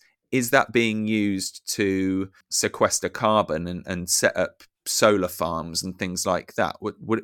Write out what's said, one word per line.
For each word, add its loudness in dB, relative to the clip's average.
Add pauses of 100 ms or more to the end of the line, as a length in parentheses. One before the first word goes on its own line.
(320)
is 0
that 4
being 2
used 0 (140)
to 0 (180)
sequester 0
carbon 0
and, -8
and -6
set 2
up -2 (220)
solar 4
farms -4
and -10
things -6
like -2
that? -2
Would, -6
would, -2